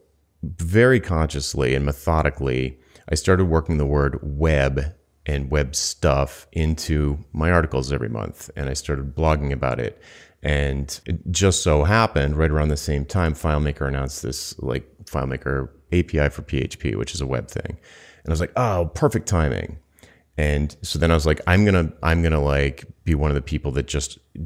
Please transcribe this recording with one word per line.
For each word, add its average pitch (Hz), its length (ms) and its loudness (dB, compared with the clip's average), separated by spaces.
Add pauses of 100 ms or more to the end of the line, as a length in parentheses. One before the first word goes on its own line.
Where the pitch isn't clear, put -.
(420)
very 101 580 4
consciously 71 760 0
and 69 100 0
methodically, 69 960 -2 (280)
I - 60 -2
started 92 320 2
working 80 320 2
the 73 80 2
word 71 380 2
web 71 720 0 (320)
and 69 240 -2
web 71 240 0
stuff - 760 -2
into 78 800 0
my 78 200 0
articles 71 420 2
every 60 160 -2
month. 53 460 -8
And 69 120 -6
I 67 60 -4
started 69 420 -6
blogging 76 360 0
about 64 280 -2
it. 55 220 -8 (400)
And 69 640 -2
it 80 140 -4 (120)
just 90 320 2
so 76 220 4
happened 80 500 2
right 78 160 2
around 76 160 2
the 73 80 2
same 71 300 -2
time, 85 280 0
FileMaker 73 540 0
announced 69 360 -4
this, - 360 -8
like, 64 260 -4 (200)
FileMaker 67 640 -4 (240)
A 87 100 4
P 78 160 -2
I 71 80 4
for - 140 -6
P - 160 -6
H 64 220 -4
P, 57 160 -4
which 53 180 -6
is 73 80 -8
a 69 40 -2
web 65 220 -4
thing. - 300 -8 (480)
And - 20 -4
I - 40 -2
was 80 100 0
like, - 160 -4
"Oh, 92 360 0
perfect 131 340 0
timing." 71 520 -2 (580)
And 73 440 0
so - 180 -6
then 82 120 4
I - 20 6
was 78 120 4
like, 78 220 2
"I'm 92 160 6
gonna, 92 300 4 (100)
I'm 82 180 2
gonna, 80 200 2
like, 71 420 0 (220)
be 80 100 2
one 73 160 2
of 71 40 0
the 69 60 0
people 71 320 -4
that 65 140 -2
just - 300 -6 (280)